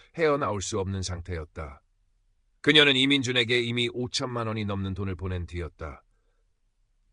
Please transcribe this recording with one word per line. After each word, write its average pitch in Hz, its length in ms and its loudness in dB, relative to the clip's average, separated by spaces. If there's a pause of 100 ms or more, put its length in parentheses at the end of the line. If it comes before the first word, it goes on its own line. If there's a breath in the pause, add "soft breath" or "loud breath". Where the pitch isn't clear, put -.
(160 soft breath)
헤어나올 143 440 2
수 98 200 -4
없는 95 220 -2
상태였다. 82 800 -8 (800)
그녀는 147 340 8
이민준에게 127 640 2
이미 120 320 0
오천만 120 540 -4
원이 107 180 -4
넘는 98 300 -4
돈을 95 220 -4
보낸 90 300 -4
뒤였다. 80 560 -10 (1120)